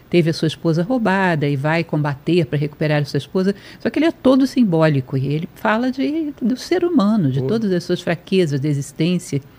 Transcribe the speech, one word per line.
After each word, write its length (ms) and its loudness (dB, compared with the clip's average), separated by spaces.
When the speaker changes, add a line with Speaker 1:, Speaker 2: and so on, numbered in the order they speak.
Speaker 1:
teve 220 4
a 20 2
sua 140 -2
esposa 340 0
roubada 680 0
e 80 0
vai 280 0
combater 640 0
pra 100 -2
recuperar 460 -2
a 20 -6
sua 140 -2
esposa. 340 -2
Só 120 -4
que 80 -2
ele 80 2
é 40 0
todo 360 2
simbólico 680 2
e 120 -2
ele 260 -4
fala 380 -2
de, 500 -4
do 160 0
ser 260 -2
humano, 480 2
de 100 -2
Speaker 2:
Pô. 60 -2
Speaker 1:
todas 240 0
as 120 0
suas 180 -2
fraquezas, 580 -2
da 80 -2
existência. 720 -2